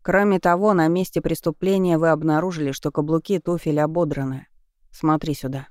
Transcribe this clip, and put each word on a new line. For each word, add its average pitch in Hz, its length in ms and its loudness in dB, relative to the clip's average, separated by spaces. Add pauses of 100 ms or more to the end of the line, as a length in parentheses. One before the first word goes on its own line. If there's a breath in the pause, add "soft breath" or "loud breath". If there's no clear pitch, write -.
Кроме 190 400 2
того, 185 320 2
на 160 160 4
месте 175 320 0
преступления 175 760 0
вы 165 100 2
обнаружили, 156 640 0
что - 180 -6
каблуки 160 480 -2
туфель 160 400 -2
ободраны. 147 680 -2 (440)
Смотри 156 440 -2
сюда. 135 360 -8